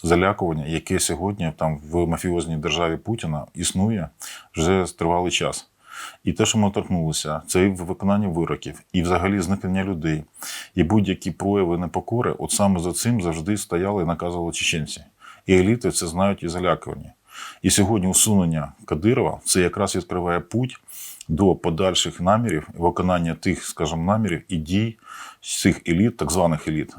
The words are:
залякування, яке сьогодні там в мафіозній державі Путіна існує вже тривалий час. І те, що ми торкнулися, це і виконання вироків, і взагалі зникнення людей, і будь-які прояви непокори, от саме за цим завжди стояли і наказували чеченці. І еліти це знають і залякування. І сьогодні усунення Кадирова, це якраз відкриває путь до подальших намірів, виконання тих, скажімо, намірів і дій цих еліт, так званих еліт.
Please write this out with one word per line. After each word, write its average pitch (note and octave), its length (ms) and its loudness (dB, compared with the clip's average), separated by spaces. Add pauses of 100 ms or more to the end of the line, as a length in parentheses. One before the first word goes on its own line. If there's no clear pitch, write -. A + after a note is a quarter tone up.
залякування, E2+ 600 2
яке D#2+ 340 -2
сьогодні F2+ 580 -2
там D#2 200 -2 (140)
в E2+ 160 2
мафіозній E2+ 500 -2
державі E2 400 0
Путіна E2+ 560 -4
існує F#2 560 -2 (460)
вже F2+ 300 2 (120)
тривалий F2 340 0
час. - 380 -4 (540)
І F2 100 0
те, G#2+ 120 2
що - 120 0
ми G#2 140 4
торкнулися, D#2+ 760 -2
це F#2 160 4
і G2+ 60 6
виконання G2 580 -2
вироків, D#2 540 -4 (120)
і F#2 80 4
взагалі F#2+ 380 2
зникнення F#2 440 0
людей, D#2+ 400 -2 (520)
і F2+ 80 4
будь-які F#2 480 2
прояви F#2+ 460 0
непокори, F2+ 540 -2
от - 200 -6
саме G2+ 280 2
за E2+ 140 -2
цим A#2 280 0
завжди E2+ 360 -2
стояли F#2+ 460 -2
і - 20 0
наказували E2+ 460 -2
чеченці. D#2 520 -4 (440)
І F#2+ 80 8
еліти F#2+ 360 4
це F2 160 -4
знають F#2 360 0
і F2+ 40 -4
залякування. E2 640 -2 (480)
І F#2+ 80 2
сьогодні G2 380 4
усунення E2+ 640 2 (140)
Кадирова, F2 580 2
це - 180 2
якраз F#2+ 340 0
відкриває F2 440 -2
путь B2+ 400 -4 (480)
до E2+ 280 4
подальших F2 640 0
намірів, F#2+ 520 2
виконання E2+ 640 0
тих, E2+ 280 -2
скажімо, E2 400 -4
намірів F#2+ 440 0
і F2+ 100 -4
дій G2 400 -2 (440)
цих - 460 0
еліт, F2 300 2
так D#2 140 -2
званих E2+ 360 2
еліт. D#2 320 -4